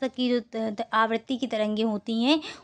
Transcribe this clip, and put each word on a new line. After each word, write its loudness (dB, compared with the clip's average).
तक -2
की 0
जो 4
त-, -8
त-, -4
आवृत्ति 2
की -4
तरंगें 0
होती -2
हैं, 4